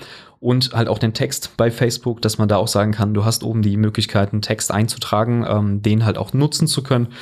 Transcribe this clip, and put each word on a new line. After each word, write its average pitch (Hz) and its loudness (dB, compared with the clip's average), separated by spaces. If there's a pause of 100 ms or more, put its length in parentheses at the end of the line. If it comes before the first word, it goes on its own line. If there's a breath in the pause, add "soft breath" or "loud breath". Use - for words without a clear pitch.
(400 loud breath)
Und 127 0
halt 113 0
auch 107 0
den 110 0
Text - -6
bei 117 4
Facebook, 117 -2
dass 107 -2
man 107 2
da 104 4
auch 104 0
sagen 104 2
kann, 104 0
du 104 0
hast 120 0
oben 113 -2
die 104 2
Möglichkeit, 107 0
einen 107 0
Text - -4
einzutragen, 113 0
ähm, 104 0
den 110 4
halt 98 0
auch 98 -6
nutzen 147 2
zu - -2
können, 120 0 (140 loud breath)